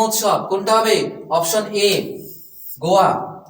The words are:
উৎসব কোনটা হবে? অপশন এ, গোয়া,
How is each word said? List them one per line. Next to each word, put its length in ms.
উৎসব 320
কোনটা 280
হবে? 180
অপশন 260
এ, 20
গোয়া, 260